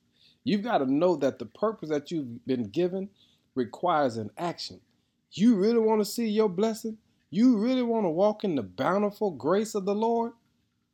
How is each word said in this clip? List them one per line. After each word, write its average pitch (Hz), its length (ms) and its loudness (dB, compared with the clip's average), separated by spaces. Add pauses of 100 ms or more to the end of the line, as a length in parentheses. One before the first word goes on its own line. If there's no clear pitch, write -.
(440)
You've 202 200 -2
gotta 190 220 0
know 156 300 2
that 139 240 -2
the 117 60 -10
purpose 208 420 -6
that 147 240 -4
you've 127 340 -8
been 123 180 -2
given 180 460 -4 (440)
requires 135 640 -2
an 104 200 -8
action. 160 440 -8 (500)
You 226 240 4
really 226 240 2
wanna 220 240 2
see 226 240 -4
your 214 220 2
blessing? 220 480 -4 (320)
You 226 280 4
really 247 260 2
wanna 226 280 0
walk 208 320 2
in 180 120 0
the 120 80 0
bountiful 190 680 0
grace 180 440 0
of 190 100 -4
the 202 100 0
Lord? 233 380 0 (600)